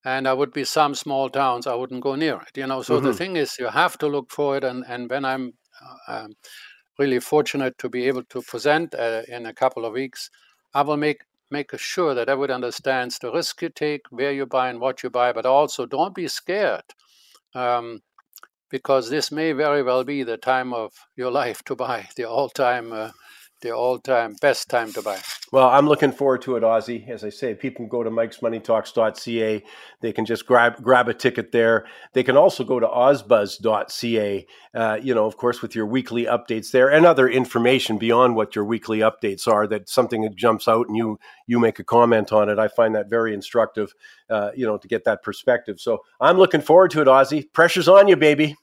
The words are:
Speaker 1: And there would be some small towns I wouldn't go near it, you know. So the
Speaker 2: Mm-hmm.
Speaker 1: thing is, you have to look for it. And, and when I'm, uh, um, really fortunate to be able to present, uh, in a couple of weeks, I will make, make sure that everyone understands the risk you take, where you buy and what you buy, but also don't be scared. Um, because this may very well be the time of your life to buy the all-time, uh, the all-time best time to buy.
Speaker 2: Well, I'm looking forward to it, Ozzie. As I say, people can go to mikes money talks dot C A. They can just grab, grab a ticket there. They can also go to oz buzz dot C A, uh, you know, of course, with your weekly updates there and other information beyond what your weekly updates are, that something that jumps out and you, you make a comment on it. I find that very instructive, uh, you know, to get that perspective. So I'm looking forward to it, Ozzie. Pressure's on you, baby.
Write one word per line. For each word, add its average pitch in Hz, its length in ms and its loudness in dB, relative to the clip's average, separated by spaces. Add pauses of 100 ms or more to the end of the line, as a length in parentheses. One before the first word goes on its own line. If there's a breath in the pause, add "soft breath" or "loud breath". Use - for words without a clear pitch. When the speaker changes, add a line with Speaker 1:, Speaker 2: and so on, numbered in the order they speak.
Speaker 1:
And 131 220 -6
there 135 100 2
would 135 160 -2
be 139 140 -6
some 147 280 0
small 135 360 -4
towns 127 380 -2
I 127 80 -4
wouldn't 127 280 -10
go 135 120 -2
near 147 200 -4
it, - 220 -16
you 139 100 -8
know. 131 140 -6
So 147 180 0
the 135 100 0
Speaker 2:
Mm-hmm. 110 80 -4
Speaker 1:
thing 185 200 -8
is, 147 200 -4
you 123 100 -8
have 156 320 -2
to 151 80 -4
look 143 240 -6
for 139 260 -2
it. 135 60 -4
And, 127 240 -6
and 123 220 -12
when 139 140 -6
I'm, 131 300 -6 (560)
uh, - 40 -10 (100)
um, 107 120 -20 (640 loud breath)
really 135 200 0
fortunate 139 580 -2
to 127 120 -10
be 123 180 -4
able 127 160 -4
to 123 180 -12
present, 147 520 -2
uh, 113 340 -4
in 120 180 -14
a 113 80 -12
couple 127 320 -4
of 113 80 -8
weeks, 127 360 -10 (440)
I 139 80 0
will 147 160 0
make, 147 240 -2 (280)
make 143 280 -10
sure 160 360 -4
that 120 140 -2
everyone 135 240 -2
understands 127 680 -6
the 120 120 -10
risk 160 300 -6
you 165 80 -8
take, 147 400 -6
where 139 240 -4
you 139 140 -6
buy 127 220 -2
and 120 120 -10
what 127 200 -4
you 127 80 -8
buy, 123 220 0
but 113 140 -6
also 139 400 2
don't 147 300 -4
be 180 120 -8
scared. 175 560 -4 (720 soft breath)
Um, 120 480 -4 (680)
because 131 400 -2
this 143 220 -4
may 156 220 -4
very 143 300 0
well 127 200 0
be 139 200 -6
the 117 140 -6
time 127 360 -2
of 113 180 -8 (240)
your 127 160 -6
life 123 340 -4
to 135 100 -8
buy 120 420 -8
the 123 80 -8
all-time, 123 680 -2
uh, 110 200 -10 (500 soft breath)
the 120 100 -8
all-time 120 680 -2
best 139 280 0
time 117 220 -2
to 110 100 -8
buy. 101 160 -6 (340)
Speaker 2:
Well, 131 180 6
I'm 143 180 6
looking 147 240 4
forward 131 300 0
to 127 160 -4
it, 110 60 0
Ozzie. 113 440 0
As 110 160 -12
I 107 60 -8
say, 113 260 -8
people 123 300 -10
can 107 40 -18
go 120 140 -4
to 113 80 -4
mikes 113 300 -4
money 113 180 -4
talks 110 320 -2
dot 110 260 0
C 117 240 -6
A. 110 220 -2 (380 loud breath)
They 117 100 -4
can 110 140 -4
just 113 200 -4
grab, 120 380 4
grab 123 240 4
a 120 60 -4
ticket - 380 -4
there. 113 340 2 (280 loud breath)
They 127 80 0
can 127 140 2
also 160 280 4
go 127 160 -2
to 113 80 2
oz 123 360 2
buzz 104 340 2
dot 107 340 -2
C 113 280 -2
A, 101 280 -4 (260 soft breath)
uh, 110 280 -2
you 127 140 -2
know, 107 100 2
of 107 120 -6
course, 120 240 -2
with - 120 -10
your 110 120 -2
weekly 123 400 -4
updates 113 460 -4
there 131 200 6
and 156 140 8
other 135 240 6
information 120 680 0
beyond 117 380 2
what 110 200 -4
your 104 100 -2
weekly 110 340 -4
updates 107 480 -2
are, 107 200 2
that 104 200 -6
something 120 360 0
that 107 120 0
jumps 110 320 2
out 117 200 2
and 107 100 -4
you, 110 200 -2 (300 soft breath)
you 120 100 0
make 117 220 2
a - 40 -16
comment 117 500 4
on 107 160 4
it. 104 100 0
I 110 80 2
find 110 280 2
that 104 140 -4
very 113 240 -2
instructive, 107 600 -4 (360 soft breath)
uh, 104 260 -2
you 127 100 -4
know, 107 120 -2
to - 100 -14
get 113 180 -4
that 107 180 0
perspective. 110 560 -2
So 113 200 -2 (200)
I'm 160 180 6
looking 180 240 4
forward 175 300 6
to 156 100 0
it, 139 60 6
Ozzie. 135 360 6 (100)
Pressure's 165 340 4
on 196 220 10
you, 180 80 8
baby. 147 460 2